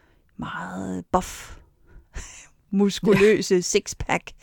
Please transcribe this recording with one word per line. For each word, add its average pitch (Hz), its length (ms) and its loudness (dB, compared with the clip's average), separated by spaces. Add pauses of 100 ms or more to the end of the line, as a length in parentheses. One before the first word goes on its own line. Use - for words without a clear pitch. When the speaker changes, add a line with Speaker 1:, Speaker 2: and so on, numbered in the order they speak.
(360)
Speaker 1:
meget 185 720 -10
buff, - 520 -6 (560)
<laughs> - 560 -18
muskuløse 196 840 4
Speaker 2:
Ja. 180 60 4
Speaker 1:
sixpack - 680 -4 (120)